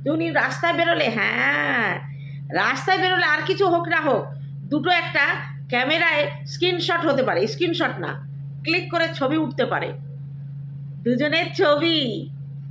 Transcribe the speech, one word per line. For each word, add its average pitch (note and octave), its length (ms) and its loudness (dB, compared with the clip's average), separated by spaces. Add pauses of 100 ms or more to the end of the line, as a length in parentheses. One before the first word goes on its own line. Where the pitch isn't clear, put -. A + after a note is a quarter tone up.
যে C4 60 0
উনি D#4+ 220 0
রাস্তায় C#4+ 420 0
বেরোলে, E4 360 2
হ্যাঁ, A#3 880 0 (500)
রাস্তায় A#3+ 480 2
বেরোলে F4+ 280 2
আর D#4 200 2
কিছু F#4+ 220 2
হোক E4+ 200 2
না E4 140 2
হোক, B3+ 240 2 (440)
দুটো D4+ 200 0
একটা E4 320 2 (480)
ক্যামেরায় D4 640 2 (160)
স্ক্রিনশট E4+ 580 0
হতে C#4 180 4
পারে, G3 240 2
স্ক্রিনশট D#4+ 520 0
না, C#3+ 280 -6 (360)
ক্লিক F4 280 -2
করে E4 220 2
ছবি C#4 240 0
উঠতে D4 280 0
পারে। - 280 -2 (1080)
দুজনের D4 500 2
ছবি, D4 760 2 (420)